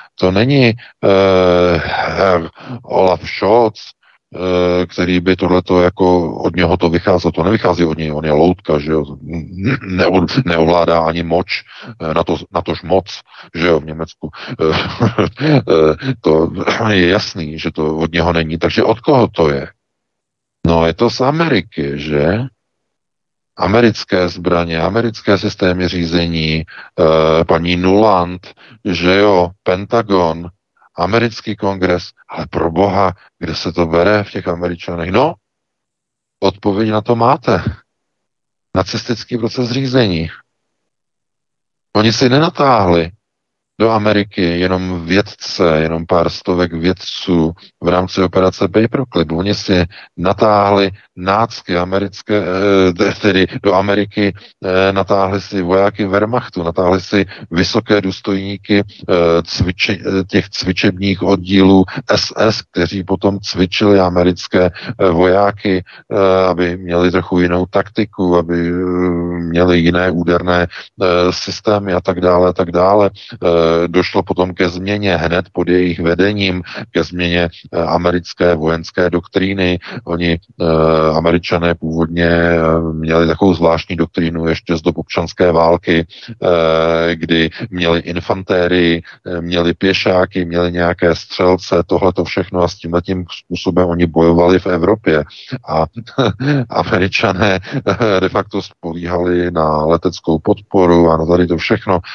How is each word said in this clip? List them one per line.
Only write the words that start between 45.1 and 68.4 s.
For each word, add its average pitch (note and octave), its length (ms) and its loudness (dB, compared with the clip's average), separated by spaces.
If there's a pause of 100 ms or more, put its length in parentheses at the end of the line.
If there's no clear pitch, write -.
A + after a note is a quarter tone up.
jenom D#2+ 260 -2
pár F2 240 0
stovek F2+ 420 -2
vědců E2 800 -2 (280)
v E2+ 80 -2
rámci F#2 340 0
operace F#2 460 0
Paperclip. G#2+ 640 0
Oni F#2+ 220 -2
si F2+ 320 0 (300)
natáhli G2+ 760 2 (260)
nácky G2 600 -2
americké, G2 640 -2
eh, F#2+ 500 2
te-, F2 220 0
tedy F#2+ 320 2 (160)
do G2+ 120 2
Ameriky, G2+ 600 0
eh, F#2+ 580 -2
natáhli G2 480 0
si F#2+ 220 -4
vojáky G2 440 2
Wehrmachtu, G#2 560 -2
natáhli F2+ 380 0
si F#2+ 260 0 (240)
vysoké G2+ 500 0
důstojníky, G2 800 -2
eh, G2 360 -4 (280)
cviče-, F#2+ 800 -2
eh, F#2 40 -2
těch F#2+ 240 -2
cvičebních F#2 760 -2
oddílů F#2+ 640 4 (260)
S - 260 -2
S, A2 260 0
kteří F2+ 420 -4
potom F#2+ 360 -2
cvičili G2 600 2
americké, F2+ 680 0
eh, - 400 -2
vojáky, F#2 760 2
eh, F#2+ 640 0
aby F2 300 0
měli F2 340 0
trochu F2+ 300 0
jinou F2+ 260 2
taktiku, G2 720 0
aby, E2+ 320 0